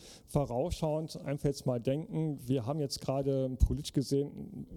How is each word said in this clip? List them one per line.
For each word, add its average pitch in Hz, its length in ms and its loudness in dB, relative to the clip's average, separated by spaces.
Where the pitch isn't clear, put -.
Vorausschauend 151 960 0
einfach 147 240 0
jetzt - 160 -2
mal 123 160 2
denken, 151 640 0
wir 123 200 2
haben 151 140 0
jetzt 139 200 -2
gerade 135 480 2
politisch - 360 2
gesehen, - 720 0